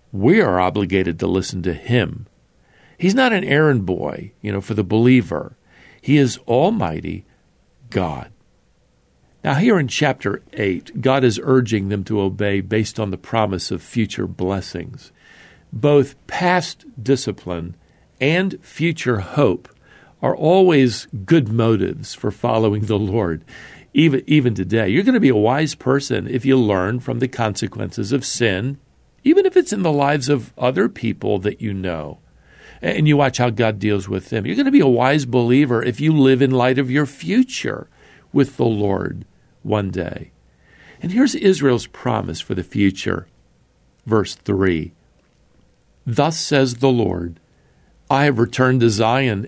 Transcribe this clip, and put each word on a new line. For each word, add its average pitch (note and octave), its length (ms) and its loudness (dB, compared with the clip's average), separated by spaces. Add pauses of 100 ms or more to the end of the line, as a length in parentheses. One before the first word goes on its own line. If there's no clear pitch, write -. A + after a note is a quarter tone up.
(120)
We B2+ 280 4
are G2 180 2
obligated F#2 600 0
to F2+ 60 -2
listen F#2 380 -2
to F2 100 -2
him. - 520 -2 (680)
He's F#3+ 180 0
not B3+ 200 2
an F#3 100 -2
errand C#3+ 400 2
boy, F2 560 -6
you G#2 100 -6
know, G2 120 -4
for A2+ 100 -8
the G#2 100 0
believer. G#2+ 760 2 (440)
He C#3+ 160 2
is C3 220 2 (100)
Almighty F#2 800 -2 (640)
God. D#2 400 -4 (1120)
Now, C#3+ 100 -2
here G3+ 240 2
in C#3 100 -2
chapter C3 520 -2 (120)
eight, G2 500 -4
God C3 220 2
is A2 180 2
urging A2+ 460 2
them G2+ 160 -4
to G#2+ 160 -2
obey G2 400 -2
based G#2+ 400 -4
on G#2 100 -4
the F#2 80 -8
promise G2+ 540 -4
of F#2 100 -6
future G2+ 460 -4
blessings. F#2 840 -8 (600)
Both C#3+ 420 2 (140)
past F3+ 560 -2 (180)
discipline F#2 720 -4 (460)
and F3 420 0
future D3 560 -4
hope G2 500 0 (540)
are - 140 0
always D#3+ 720 4 (180)
good D3 220 4
motives A2 640 0
for A#2 160 -6
following A2 520 0
the G#2+ 160 0
Lord, F#2+ 440 -2 (500)
even, D3+ 360 2
even C3 260 2
today. G#2 340 0
You're C3+ 140 2
gonna B3+ 160 2
be C#3 100 4
a B2 60 4
wise B2 400 2
person B2 540 -2
if A2+ 160 -4
you C3+ 120 4
learn G#2 440 0
from A#2+ 180 -6
the B2+ 80 -2
consequences G#2+ 840 -6
of C3 120 -2
sin, A#2 540 -4 (460)
even F#4 200 4
if F#4+ 120 -2
it's F4 160 4
in D4+ 100 -2
the E3+ 80 2
lives C#3+ 380 0
of C3+ 280 -2
other D#3+ 320 0
people G#2 520 -4
that G2+ 200 -4
you G#2 140 -6
know. E2 440 -8 (600)
And E3+ 280 0
you D3 80 4
watch C#3 220 2
how B2 120 2
God A2 300 -2
deals G2+ 280 -2
with F#2+ 220 -6
them. A2 160 -4
You're E3 80 -4
gonna C4+ 160 0
be C#4 80 6
a D#3 80 6
wise C3 400 2
believer A#2+ 560 2
if A2+ 180 -4
you D#3 120 2
live C3 280 6
in C3 120 4
light B2+ 260 2
of B2+ 140 -2
your C#3+ 140 0
future F3 840 -4 (440)
with C#3 240 0
the - 80 0
Lord G2+ 600 -2 (400)
one G#2 260 -2
day. - 420 -8 (680)
And F3+ 120 -6
here's B3 240 2
Israel's C#3+ 500 2
promise G2+ 540 -6
for - 140 -8
the F#2 100 -4
future. F#2+ 640 -2 (760)
Verse G#2+ 300 0
three, F#2 580 -2 (1120)
"Thus D3 320 0
says C3+ 380 0
the B2+ 140 2
Lord, F2+ 500 0 (720)
I C#3 140 2
have B2+ 160 2
returned B2+ 400 2
to A#2 100 4
Zion A2+ 580 0